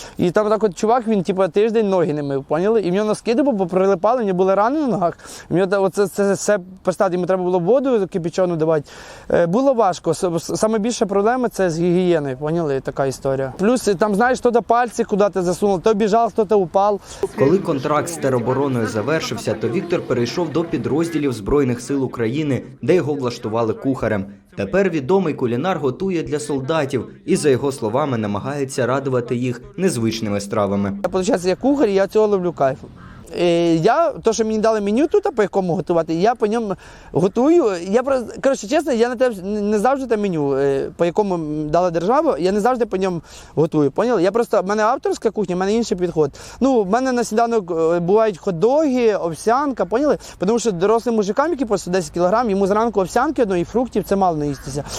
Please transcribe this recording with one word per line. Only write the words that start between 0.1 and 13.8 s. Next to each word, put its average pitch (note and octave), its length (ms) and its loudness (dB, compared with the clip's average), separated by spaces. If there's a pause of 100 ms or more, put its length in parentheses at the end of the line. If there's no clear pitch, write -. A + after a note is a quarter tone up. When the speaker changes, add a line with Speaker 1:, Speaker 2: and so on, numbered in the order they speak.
Speaker 1:
І F3 140 2
там G#3+ 180 2
так G#3+ 140 2
от G3 120 0
чувак, A3+ 320 2
він, G#3 160 2
типу, F#3+ 240 0
тиждень G#3 420 2
ноги F3 240 2
не D3 100 -4
мив, C#3 200 -2
поняли? G3 380 0
І F3 100 -2
в - 20 0
нього G#3 140 0
носки, G#3+ 280 -2
типу, C#4 180 2
поприлипали, F#3+ 680 2
в A3 40 0
нього F#3 120 0
були F#3+ 180 2
рани A#3+ 240 2
на D4 80 0
ногах, F3 300 0 (320)
в - 60 -2
нього F#3+ 120 2
та-, G3 120 0
оце, F#3+ 280 0
це G3 260 0
все G#3 260 0 (240)
перестати, F#3 300 0
йому F3+ 120 -2
треба F#3 180 0
було F3+ 160 0
воду A3+ 520 2
кипячену F3 440 -2
давати. D#3+ 340 0 (420)
Е, E3+ 160 4
було C4 260 2
важко, F#3 400 0
с-, F#3 140 -2 (120)
с-, - 180 -4
саме A3 220 0
більша A3 260 -2
проблема, G#3+ 440 0
це F#3+ 200 0
з D#3+ 100 -4
гігієною, E3+ 580 2
поняли, D3+ 420 -2
така C#3 260 -4
історія. C3+ 520 -2
Плюс, A3+ 300 2